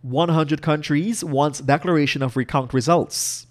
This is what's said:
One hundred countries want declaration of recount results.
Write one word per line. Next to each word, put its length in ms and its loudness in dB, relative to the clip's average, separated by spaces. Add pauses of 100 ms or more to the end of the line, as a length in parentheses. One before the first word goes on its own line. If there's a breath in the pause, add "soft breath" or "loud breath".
One 280 0
hundred 340 2
countries 600 0
want 440 0
declaration 560 2
of 120 -4
recount 380 -2
results. 760 0